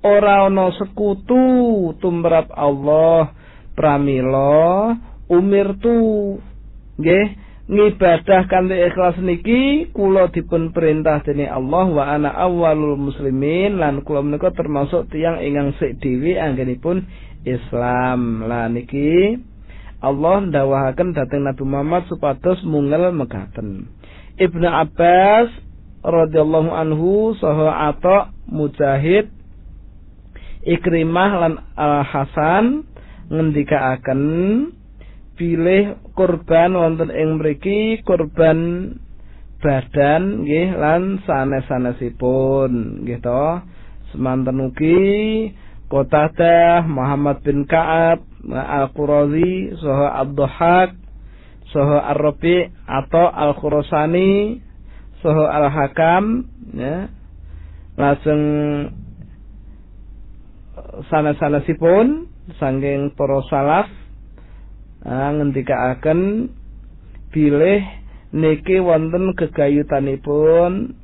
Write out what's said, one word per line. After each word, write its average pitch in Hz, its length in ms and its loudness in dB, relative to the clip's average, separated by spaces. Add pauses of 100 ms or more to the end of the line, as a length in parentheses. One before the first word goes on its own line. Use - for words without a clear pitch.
ora 202 480 6
ana 190 240 2
sekutu 208 1300 0
tumrap 170 480 2
Allah. 151 800 2 (420)
Pramila 143 1200 2 (320)
umirtu, 202 1120 2 (640)
nggih, 180 240 4 (400)
ngibadah 190 800 4
kanthi 185 400 0
ikhlas 175 320 0
niki 233 720 0
kula 190 400 2
dipun 165 400 -2
perintah 156 560 0
dening 143 240 -2
Allah, 151 400 0
wa 143 160 0
ana 147 320 0
awwalul 156 640 0
muslimin, 143 800 -2
lan 143 240 -2
kula 143 160 -2
menika 147 320 -2
termasuk 151 560 -2
tiyang 165 320 -4
ingkang 143 400 -2
sik 139 160 -4
dhewe 139 400 -2
anggenipun 147 720 -4 (400)
Islam. 123 960 -2
Lah 117 240 -4
niki 151 720 0 (640)
Allah 160 400 2
ndawahaken 139 720 0
dhateng 139 240 -2
Nabi 135 240 -4
Muhammad 147 400 -2
supados 175 640 -2
mungel 151 420 0
mekaten. 104 800 -8 (480)
Ibnu 170 320 2
Abbas 180 800 4 (540)
radhiyallahu 160 680 2
anhu 170 680 0
saha 151 560 0
Atha, 196 400 2 (160)
Mujahid, 151 800 0 (1300)
Ikrimah 170 760 0
lan 165 140 2 (220)
Al 147 320 0
Hasan 180 760 0 (480)
ngendikaaken, 139 920 0 (1160)
bilih 175 580 2 (160)
kurban 175 640 2
wonten 165 320 0
ing 156 320 0
mriki 202 640 0
kurban 170 840 2 (720)
badan 147 800 0
nggih 165 320 0
lan 180 480 0
sanes-sanesipun 127 1800 -2
nggih 120 200 -8
to. 147 400 -2 (500)
Semanten 131 480 -2
ugi 196 880 0 (440)
Qatadah, 170 960 4
Muhammad 143 560 -2
bin 143 240 -2
Ka'ab, 165 560 2 (240)
Al-Qurazi, 147 1300 0
saha 139 480 0
Ad-Dhahhak, 170 640 2 (800)
saha 143 480 2
Ar-Rabi', 160 560 0 (160)
Atha 165 400 2
Al-Khurasani, 160 1300 0 (640)
saha 156 200 2 (120)
Al-Hakam, 160 880 0 (320)
ya. 160 320 -6 (880)
Lajeng 151 480 2 (2750)
sanes-sanesipun 160 1200 2 (320)
saking 139 560 -2
para 139 320 0
salaf, 156 400 2 (1200)
ah, 135 240 -2
ngendikaaken 143 1200 -2 (800)
bilih 156 500 4 (520)
niki 156 500 2
wonten 175 540 0
gegayutanipun 147 1700 0